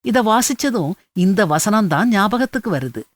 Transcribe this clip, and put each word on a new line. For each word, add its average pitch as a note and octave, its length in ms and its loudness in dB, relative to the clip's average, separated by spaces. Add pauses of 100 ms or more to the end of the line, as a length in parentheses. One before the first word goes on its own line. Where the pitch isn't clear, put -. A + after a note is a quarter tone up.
இத B3 220 0
வாசிச்சதும் A3+ 680 0 (220)
இந்த F#3+ 320 2
வசனம்தான் E3+ 600 0
ஞாபகத்துக்கு A#3 680 0
வருது. B2+ 300 -6 (140)